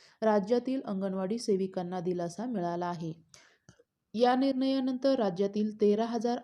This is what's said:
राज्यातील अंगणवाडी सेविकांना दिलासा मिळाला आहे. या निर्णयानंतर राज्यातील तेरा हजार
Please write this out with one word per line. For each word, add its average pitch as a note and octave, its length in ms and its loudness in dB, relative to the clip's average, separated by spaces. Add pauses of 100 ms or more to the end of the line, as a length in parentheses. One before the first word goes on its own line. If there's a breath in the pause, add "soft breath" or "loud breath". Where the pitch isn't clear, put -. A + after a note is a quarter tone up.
(220 loud breath)
राज्यातील A#3 640 2
अंगणवाडी F#3+ 540 -4
सेविकांना F#3 600 -2
दिलासा F3 460 -4
मिळाला F3 400 -4
आहे. E3+ 280 -6 (1000 loud breath)
या A#3+ 220 4
निर्णयानंतर C4+ 840 2
राज्यातील G3+ 520 0 (100)
तेरा G#3 240 4
हजार A#3+ 380 -2